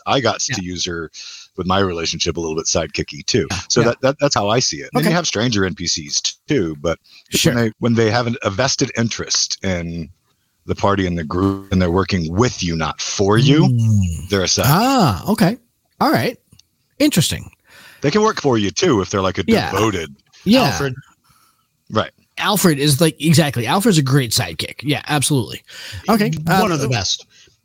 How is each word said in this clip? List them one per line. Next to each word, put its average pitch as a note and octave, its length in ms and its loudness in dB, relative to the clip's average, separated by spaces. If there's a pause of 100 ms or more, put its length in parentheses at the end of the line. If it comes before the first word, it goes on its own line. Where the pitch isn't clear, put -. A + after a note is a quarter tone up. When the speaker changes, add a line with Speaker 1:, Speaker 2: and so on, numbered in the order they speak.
Speaker 1:
I A#2+ 120 2
got G#2+ 300 -2
Speaker 2:
Yeah. B2+ 60 -6
Speaker 1:
to G2 80 -6
use F2+ 220 -6
her E2+ 260 -8 (460)
with F2+ 100 -6
my F#2 120 2
relationship E2+ 580 -2
a - 20 -4
little D#2+ 160 -4
bit D#2+ 100 -4
sidekicky - 600 -4
too. F#2+ 240 0
Speaker 2:
Yeah. F2+ 100 -6 (100)
Speaker 1:
So A#2+ 120 2
Speaker 2:
Yeah. A2+ 60 2
Speaker 1:
that, A#2+ 140 -2
that, C3+ 180 0
that's C#3+ 160 0
how G#2 140 0
I B2+ 100 2
see D#2+ 220 -2
it. C2+ 120 -14
And D#3 80 -2
Speaker 2:
Okay. E3 80 0
Speaker 1:
you E3 60 2
have E3+ 120 -2
stranger G#2 360 0
N F2+ 120 -2
P F2 120 -10
Cs D2 340 -4 (260)
too, F2+ 340 -2
but E2 180 -2 (300)
Speaker 2:
Sure. - 240 0
Speaker 1:
when A#2 120 2
they, A2 140 -2
when A#2+ 140 0
they A2+ 180 4
have A#2+ 160 0
an, A#2 140 -4
a G#2+ 80 -2
vested B2+ 480 0
interest - 680 -4
in E2+ 460 -6 (560)
the F2+ 100 -4
party G2 300 2
and F2 120 -2
the E2 60 -4
group G2 480 -2
and F#2 100 4
they're F2 100 2
working F2+ 420 0
with G#2+ 300 0
you, E2+ 120 -2
not D#2 240 -4
for G#2 380 0
you, D3 300 6
Speaker 2:
Mm. G2+ 640 0
Speaker 1:
they're F#2+ 140 2
a F2 40 0
sidekick. - 180 0
Speaker 2:
Ah, F#3 640 2
okay. G3+ 300 2 (440)
All C4 100 2
right. C3+ 260 0 (640)
Interesting. - 520 0 (540)
Speaker 1:
They C#3+ 60 4
can G#3 100 2
work G#3+ 180 2
for A#2+ 200 2
you, G2 100 2
too, B2+ 320 2
if F2+ 80 -4
they're, G#2 140 0
like, F#2+ 160 0
a F#2 80 -2
Speaker 2:
Yeah. F3+ 240 2
Speaker 1:
devoted F#2 440 -2 (280)
Speaker 2:
Yeah. A#3+ 260 4
Speaker 3:
Alfred. C#3 240 -2 (960)
Speaker 1:
Right. G2+ 220 -2 (260)
Speaker 2:
Alfred F3 400 2
is, C#3 240 2
like, D#3+ 180 2
exactly. C#3+ 460 2
Alfred's F#3+ 320 2
a D3 60 4
great C3 260 2
sidekick. - 540 -4
Yeah, C3+ 240 -2
absolutely. C#3 560 -2 (440)
Okay, G#3 220 2 (140)
Speaker 3:
One F#3 280 2
Speaker 2:
uh, D#3+ 40 0
Speaker 3:
of C#3 60 -2
the A2+ 60 0
best. - 380 -2 (400)